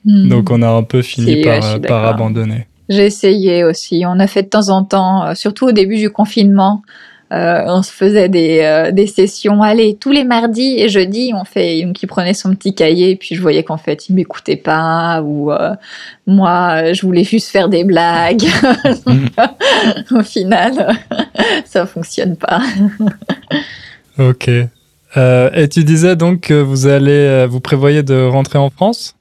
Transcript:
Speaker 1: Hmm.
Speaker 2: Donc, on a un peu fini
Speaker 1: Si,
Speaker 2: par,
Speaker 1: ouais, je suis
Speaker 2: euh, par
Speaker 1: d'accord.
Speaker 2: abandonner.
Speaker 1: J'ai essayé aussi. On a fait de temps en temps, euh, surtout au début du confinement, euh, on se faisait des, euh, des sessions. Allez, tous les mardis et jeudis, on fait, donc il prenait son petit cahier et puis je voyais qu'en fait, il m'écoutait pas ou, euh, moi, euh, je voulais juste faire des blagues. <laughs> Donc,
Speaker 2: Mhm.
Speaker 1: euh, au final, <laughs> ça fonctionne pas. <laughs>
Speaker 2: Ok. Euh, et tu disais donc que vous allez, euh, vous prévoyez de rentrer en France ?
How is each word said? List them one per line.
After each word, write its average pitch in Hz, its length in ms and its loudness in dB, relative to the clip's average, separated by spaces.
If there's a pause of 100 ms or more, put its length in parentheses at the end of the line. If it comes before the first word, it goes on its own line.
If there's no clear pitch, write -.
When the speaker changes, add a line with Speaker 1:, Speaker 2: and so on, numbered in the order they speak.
Speaker 1:
Hmm. 202 260 4
Speaker 2:
Donc, 120 200 2
on 120 140 2
a 117 60 2
un 113 140 2
peu 127 200 0
fini 120 320 -2
Speaker 1:
Si, 151 80 0
Speaker 2:
par, 113 100 2
Speaker 1:
ouais, 110 80 0
je 110 60 -2
suis 107 80 -2
Speaker 2:
euh, 110 60 -4
par 113 200 -2
Speaker 1:
d'accord. 110 140 0
Speaker 2:
abandonner. 110 520 -4 (220)
Speaker 1:
J'ai 202 160 2
essayé 190 580 2
aussi. 170 440 -2
On 180 120 0
a 196 80 4
fait 196 160 -2
de 196 60 -10
temps 214 200 0
en 190 140 2
temps, 190 440 0
euh, 160 80 -6
surtout 214 320 -4
au 254 40 4
début 208 260 2
du 214 120 -2
confinement, 202 720 2 (520)
euh, 170 320 0
on 180 160 0
se 190 100 -6
faisait 196 380 2
des, 165 320 2
euh, 156 300 2
des 202 160 2
sessions. 208 560 0
Allez, 214 320 2
tous 269 160 -4
les 285 140 2
mardis 240 520 0
et 220 120 0
jeudis, 202 440 -2
on 190 120 -6
fait, 170 360 -2
donc 180 220 -6
il - 40 -6
prenait 180 280 -2
son 190 180 -2
petit 190 220 -4
cahier 170 360 2
et 190 40 0
puis - 180 -12
je 170 80 -6
voyais 160 220 0
qu'en 160 140 -8
fait, - 320 -8
il 185 60 0
m'écoutait 156 420 -4
pas 165 680 -2
ou, 147 280 -4
euh, - 200 -2 (560)
moi, 180 560 2
euh, 165 100 0
je 190 80 -4
voulais 180 220 2
juste 214 260 -2
faire 190 200 0
des 175 160 0
blagues. 170 580 2
<laughs> 262 400 0 (240)
Donc, - 0 -
Speaker 2:
Mhm. 247 220 2 (100)
Speaker 1:
euh, 254 800 0
au - 20 2
final, 208 720 -2 (360)
<laughs> 415 340 -4
ça 180 220 -4
fonctionne - 480 -6
pas. - 300 -2
<laughs> 262 40 -4 (1500)
Speaker 2:
Ok. 127 320 0 (680)
Euh, 127 360 4
et 156 140 2
tu 160 160 0
disais 160 320 2
donc 175 260 0
que - 120 -2
vous 135 340 0
allez, 139 240 4
euh, 139 380 2
vous 123 100 -4
prévoyez 143 440 0
de 131 220 2
rentrer 135 340 0
en 139 100 2
France ? - 520 -4